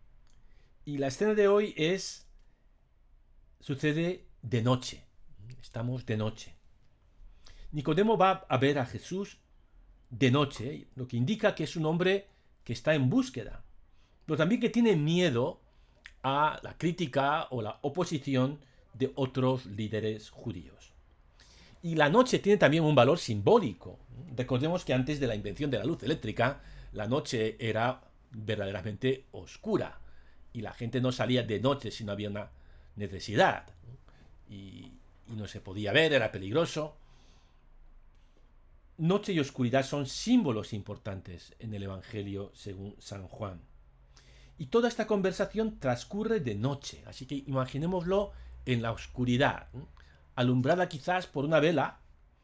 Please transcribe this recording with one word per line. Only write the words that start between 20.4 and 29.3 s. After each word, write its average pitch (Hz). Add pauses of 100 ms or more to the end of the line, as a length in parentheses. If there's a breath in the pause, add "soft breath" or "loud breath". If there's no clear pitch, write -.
Y 165
la 147
noche -
tiene 202
también 156
un 151
valor 165
simbólico. 110 (360)
Recordemos 131
que 127
antes 135
de 139
la 113
invención 104
de -
la 101
luz 160
eléctrica, 117 (300 loud breath)
la 104
noche 113
era 113 (300)
verdaderamente 104